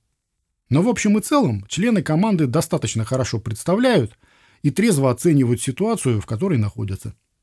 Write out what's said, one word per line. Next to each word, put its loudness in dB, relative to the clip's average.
Но 2
в 2
общем 2
и -2
целом 0
члены 0
команды 2
достаточно -2
хорошо -2
представляют 0
и 0
трезво 2
оценивают 2
ситуацию, -2
в -10
которой -2
находятся. -6